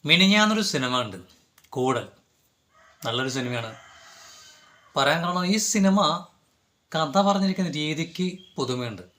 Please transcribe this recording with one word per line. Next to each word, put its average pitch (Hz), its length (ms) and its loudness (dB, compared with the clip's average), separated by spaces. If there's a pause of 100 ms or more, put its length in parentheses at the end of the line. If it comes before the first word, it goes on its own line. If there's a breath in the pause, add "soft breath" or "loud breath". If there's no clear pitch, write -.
മിനിഞ്ഞാന്നൊരു 208 640 4
സിനിമ 127 220 -2 (100)
ഉണ്ട്, 98 120 -8 (600)
കൂടൽ. 127 280 0 (1000)
നല്ലൊരു 127 300 -2
സിനിമയാണ്. 123 360 -6 (1200 loud breath)
പറയാൻ 143 280 2
കാരണം, 180 300 -2
ഈ - 20 2 (140)
സിനിമ 196 300 4 (960)
കഥ 156 200 -2 (120)
പറഞ്ഞിരിക്കുന്ന 190 500 0
രീതിക്ക് 156 480 -4 (300)
പുതുമയുണ്ട്. 120 480 -6 (160)